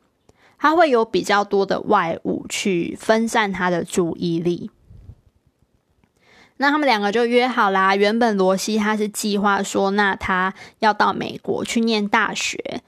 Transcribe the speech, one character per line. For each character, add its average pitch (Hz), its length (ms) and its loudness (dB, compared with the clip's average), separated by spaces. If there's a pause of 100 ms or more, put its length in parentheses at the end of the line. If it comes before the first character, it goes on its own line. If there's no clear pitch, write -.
(580)
他 302 160 2
会 330 160 4
有 233 140 4
比 220 180 -2
较 202 220 0
多 202 220 0
的 - 160 -2
外 185 420 0
物 - 240 -6
去 - 500 -2
分 226 300 0
散 214 240 0
他 185 180 -2
的 175 140 -2
注 175 320 -2
意 170 240 -4
力。 175 320 -4 (1900)
那 269 120 2
他 294 80 2
们 294 80 0
两 220 160 2
个 202 100 0
就 233 140 2
约 240 220 2
好 240 240 2
啦， 190 240 4
原 208 220 2
本 226 200 2
罗 190 180 4
西 214 220 -2
他 214 180 0
是 214 140 -2
计 208 280 -4
划 202 240 0
说， 196 300 0
那 196 240 0
他 185 380 -2 (260)
要 214 140 4
到 202 180 0
美 - 300 -8
国 - 240 -4
去 - 160 -2
念 220 260 0
大 208 260 0
学， - 540 -8